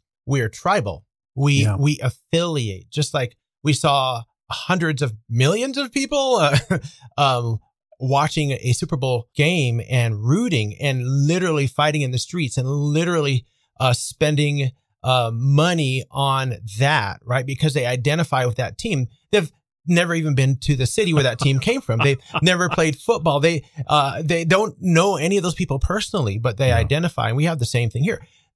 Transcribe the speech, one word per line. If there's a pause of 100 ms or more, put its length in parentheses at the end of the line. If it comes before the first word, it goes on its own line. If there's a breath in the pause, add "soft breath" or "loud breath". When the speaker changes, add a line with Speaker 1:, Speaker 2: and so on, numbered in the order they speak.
(280)
Speaker 1:
we're
tribal. (300)
We,
Speaker 2:
Yeah.
Speaker 1:
we
affiliate,
just
like (280)
we
saw (260)
hundreds
of (160)
millions
of
people,
uh, (120)
<laughs>
um, (400)
watching
a
Super
Bowl
game
and
rooting
and
literally
fighting
in
the
streets
and
literally, (360)
uh,
spending, (320)
uh,
money
on (260)
that,
right?
Because
they
identify
with
that
team. (240 soft breath)
They've (340)
never
even
been
to
the
city
where
that
team
came
from.
They've (120)
Speaker 2:
<laughs>
Speaker 1:
never
played
football.
They, (220 loud breath)
uh,
they
don't
know
any
of
those
people
personally,
but
they
Speaker 2:
Yeah.
Speaker 1:
identify.
And
we
have
the
same
thing
here. (300 soft breath)